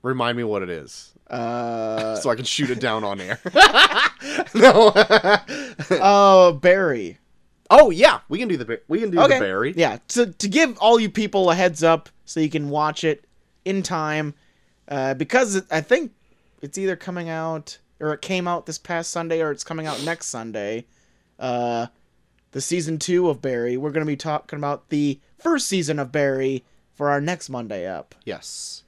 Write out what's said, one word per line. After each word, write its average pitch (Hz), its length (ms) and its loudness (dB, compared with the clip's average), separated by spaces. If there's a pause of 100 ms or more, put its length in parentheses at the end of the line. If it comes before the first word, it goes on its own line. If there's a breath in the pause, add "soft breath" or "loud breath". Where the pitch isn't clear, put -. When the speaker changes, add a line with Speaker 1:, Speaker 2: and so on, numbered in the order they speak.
Speaker 1:
Remind 120 340 -2
me 120 80 -4
what 104 180 -2
it 90 80 -8
is. - 420 -14 (160)
Speaker 2:
Uh, 113 880 -6
Speaker 1:
<laughs> - 40 -6
So - 100 -4
I 117 60 0
can 123 80 -10
shoot 131 260 -4
it 117 100 -4
down 110 240 -2
on 98 160 -6
air. 92 240 -8
<laughs> 285 1080 2
No. 226 400 8
<laughs> 214 960 0
Speaker 2:
Oh, 190 720 6
Barry. 156 580 0 (520)
Speaker 1:
Oh, 208 200 10
yeah. 214 380 4
We 160 100 -4
can 233 100 -4
do 175 80 0
the 123 80 -6
Ba-, 113 240 -6
we 180 120 -2
can 220 100 -4
do 175 60 -2
the 208 80 6
Speaker 2:
Okay. 269 140 4
Speaker 1:
Barry. 185 380 -2
Speaker 2:
Yeah. 143 220 0 (100)
To, 240 240 0
to - 160 -8
give 254 300 2
all 226 220 6
you 214 80 -2
people 202 420 0
a 165 40 4
heads 175 280 0
up 165 260 2 (160)
so - 160 -8
you 156 100 0
can 147 200 -4
watch 151 340 -2
it 156 200 -2 (400)
in 190 180 -4
time, 151 520 -4 (540)
uh, 135 260 -4
because 202 420 -2
it, 190 140 -2
I 160 100 -2
think 254 320 -2 (500)
it's 147 140 -14
either 190 200 -4
coming 175 320 -10
out, 160 500 -8 (220)
or 151 120 -4
it 147 80 -8
came 180 280 -6
out 175 180 -6
this 156 120 -12
past 165 320 -8
Sunday, 165 300 -4
or 156 120 -2
it's 143 120 -10
coming 160 220 -8
out 139 180 -8
next 165 220 -8
Sunday, 113 600 -8 (520)
uh, 120 480 -4 (640)
the 135 100 -10
season 160 380 -6
two 180 300 0
of 135 120 -2
Barry. 123 360 -4
We're 147 160 -6
gonna 156 120 -2
be 147 120 -4
talking 147 420 -8
about 143 300 -8
the 147 320 -2 (180)
first 320 300 -2
season 160 320 -2
of 127 120 -6
Barry 135 520 -2 (300)
for 143 140 -4
our 143 120 0
next 170 300 -6
Monday 107 360 -8
up. 90 280 -12 (100)
Speaker 1:
Yes. - 640 -14